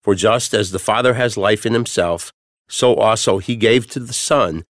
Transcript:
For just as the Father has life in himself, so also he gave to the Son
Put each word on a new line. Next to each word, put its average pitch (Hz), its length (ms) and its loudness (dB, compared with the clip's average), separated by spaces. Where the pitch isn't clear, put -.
For 101 140 0
just 110 380 0
as 98 180 0
the 92 80 -6
Father 120 360 2
has 123 200 -2
life 104 300 0
in 117 80 0
himself, 90 580 -2
so 123 260 2
also 107 440 2
he 117 180 -6
gave 113 300 4
to - 120 -10
the 117 140 -12
Son 90 560 0